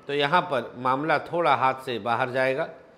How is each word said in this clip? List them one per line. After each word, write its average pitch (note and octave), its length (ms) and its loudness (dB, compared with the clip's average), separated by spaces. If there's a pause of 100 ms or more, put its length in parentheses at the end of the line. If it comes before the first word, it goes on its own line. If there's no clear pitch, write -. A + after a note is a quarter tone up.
तो C#3+ 80 -4
यहाँ C#3+ 280 4
पर B2 340 -4
मामला C3+ 420 0
थोड़ा D#3+ 360 2
हाथ C3 200 2
से B2 240 -6
बाहर A#2+ 320 0
जाएगा। C3 340 0 (340)